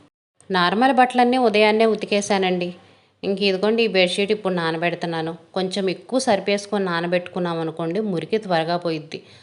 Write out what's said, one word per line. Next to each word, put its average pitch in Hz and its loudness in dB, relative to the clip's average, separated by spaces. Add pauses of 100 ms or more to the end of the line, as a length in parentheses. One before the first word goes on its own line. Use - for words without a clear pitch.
(500)
నార్మల్ 196 4
బట్టలన్నీ 247 4
ఉదయాన్నే 214 4
ఉతికేశానండి. 190 0 (540)
ఇంక 190 -4
ఇదిగోండి 202 2
ఈ 220 0
బెడ్‌షీట్ 185 2
ఇప్పుడు 190 -2
నానబెడుతున్నాను. 165 -2 (200)
కొంచెం 190 -4
ఎక్కువ 233 -4
సర్ఫేసుకొని 202 0
నానబెట్టుకున్నాం 175 -4
అనుకోండి 165 -4
మురికి 185 -4
త్వరగా 175 -2
పోయిద్ది. 160 -6 (240)